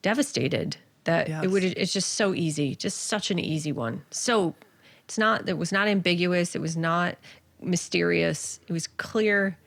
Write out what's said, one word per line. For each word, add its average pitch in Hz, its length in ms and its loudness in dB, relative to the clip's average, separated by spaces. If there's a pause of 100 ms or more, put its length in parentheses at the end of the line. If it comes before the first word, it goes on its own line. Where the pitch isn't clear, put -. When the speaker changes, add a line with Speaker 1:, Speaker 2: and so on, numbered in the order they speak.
Speaker 1:
devastated 202 760 0 (280)
that 165 220 2 (160)
it 185 60 2
would, 190 140 2
Speaker 2:
Yes. 185 120 0
Speaker 1:
it's - 180 -2
just 190 200 -2
so 196 200 2
easy, 147 420 0
just - 280 -6
such 208 280 -2
an 175 80 0
easy 151 340 -2
one. 117 380 -4
So 202 420 0 (500)
it's - 140 -8
not, 220 320 2
it 170 80 0
was 170 160 -2
not 202 160 2
ambiguous. 175 680 2
It 156 60 -2
was 160 160 -2
not 170 400 0 (420)
mysterious. 170 1080 0
It - 40 -6
was 165 160 -2
clear 202 800 0